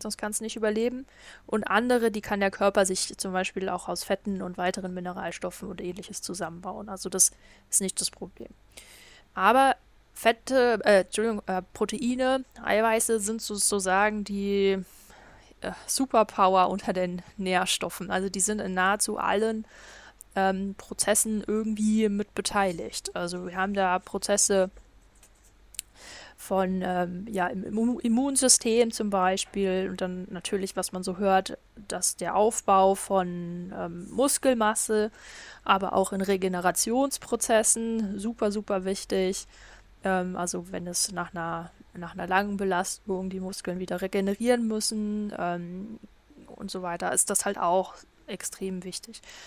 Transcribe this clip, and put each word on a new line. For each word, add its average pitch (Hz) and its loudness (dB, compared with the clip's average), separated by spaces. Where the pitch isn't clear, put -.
sonst 214 -8
kannst 214 -6
du 226 -10
nicht 220 -8
überleben. 226 0
Und - -2
andere, 233 4
die 208 -6
kann 202 -2
der 196 2
Körper 196 4
sich 190 -4
zum 190 -6
Beispiel 190 -2
auch 180 -6
aus 180 -4
Fetten 196 -4
und 180 -8
weiteren 185 -2
Mineralstoffen 180 -8
und 180 -10
Ähnliches 180 -8
zusammenbauen. 180 -8
Also 196 -8
das 185 2
ist - 0
nicht 190 -4
das - -2
Problem. - -16
Aber 240 6
Fette, 233 2
äh, 202 8
Entschuldigung, 214 -2
äh, 185 -2
Proteine, 254 0
Eiweiße 226 2
sind 214 -4
sozusagen 202 2
die, 196 2
äh, - -6
Superpower 196 4
unter 196 -2
den 180 -2
Nährstoffen. 185 -2
Also 190 0
die 190 -4
sind 214 0
in 190 -4
nahezu 196 2
allen, 220 0
ähm, 190 0
Prozessen - 0
irgendwie 214 2
mit 202 -4
beteiligt. 196 -2
Also 175 -6
wir 180 -10
haben 190 0
da 185 2
Prozesse 202 2
von, 190 0
ähm, 180 -2
ja, 185 0
im 185 -4
Immu-, 226 0
Immunsystem 240 4
zum 214 -4
Beispiel 190 2
und 185 -8
dann 185 -4
natürlich, 190 -4
was 185 -4
man 185 -8
so 185 -4
hört, 190 2
dass - -2
der 170 -4
Aufbau 196 6
von, 175 -2
ähm, 175 -8
Muskelmasse, 220 2
aber 196 2
auch 196 2
in 190 -4
Regenerationsprozessen 220 0
super, 214 -2
super 202 -4
wichtig. 190 -2
Ähm, 185 -2
also 175 -6
wenn 175 -8
es - -2
nach 180 -6
einer, 170 -6
nach 175 -14
einer 185 -6
langen 196 2
Belastung 190 -2
die 190 -8
Muskeln 185 -6
wieder 180 -4
regenerieren 202 2
müssen, 214 -2
ähm, 175 -6
und 190 -12
so 185 -8
weiter, 175 -4
ist - 2
das 196 0
halt 202 -2
auch 185 2
extrem 190 -8
wichtig. - -14